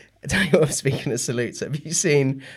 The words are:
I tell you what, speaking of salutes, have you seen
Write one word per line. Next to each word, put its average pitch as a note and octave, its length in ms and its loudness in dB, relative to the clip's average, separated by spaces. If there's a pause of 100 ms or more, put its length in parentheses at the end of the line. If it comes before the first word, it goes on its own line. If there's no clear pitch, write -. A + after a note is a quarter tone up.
(240)
I - 40 -10
tell F#3+ 160 2
you E3+ 160 4
what, D3+ 140 2
speaking C3+ 400 -2
of A#2+ 60 -2
salutes, A#2+ 400 -4
have C#3+ 260 -6
you F3 80 -8
seen C#3 480 2 (160)